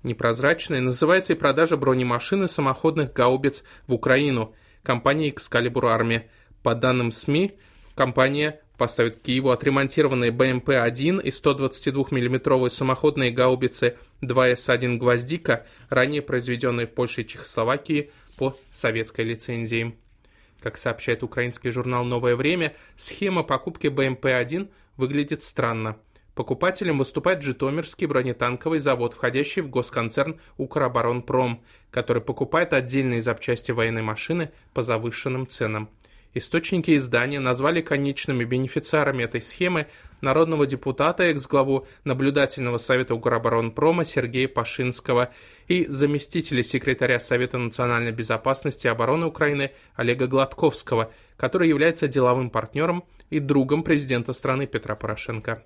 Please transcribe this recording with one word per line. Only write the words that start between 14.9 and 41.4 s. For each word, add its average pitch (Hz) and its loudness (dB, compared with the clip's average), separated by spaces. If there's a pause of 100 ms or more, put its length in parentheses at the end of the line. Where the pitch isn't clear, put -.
«Гвоздика», 123 0 (240)
ранее 139 0
произведённые 123 -2
в 113 -18
Польше 123 -2
и - -10
Чехословакии 147 -2 (260)
по 131 -2 (160)
советской 113 -4
лицензии. 113 -4 (640)
Как - -8
сообщает 117 -4
украинский 123 -4
журнал 123 -2
«Новое 120 0
время», 151 0 (220)
схема 185 -2
покупки 143 -2
Б 135 0
М 131 0
П 131 0
один 143 -2 (260)
выглядит 143 -2
странно. 113 -2 (360)
Покупателем 170 -2
выступает 151 0
Житомирский 143 -4
бронетанковый 127 0
завод, 120 0
входящий 135 -2
в 147 -6
госконцерн 127 -2 (160)
«Укроборонпром», 123 0 (300)
который 120 0
покупает 165 0
отдельные 127 2
запчасти 117 -2
военной 113 0
машины 151 -4 (220)
по 131 -2
завышенным 120 -4
ценам. 107 -4 (460)
Источники 165 0
издания 127 0
назвали 135 2
конечными 139 -2
бенефициарами 131 0
этой 117 -4
схемы 175 -2 (340)
народного 151 4
депутата, 139 0
экс-главу 135 2 (200)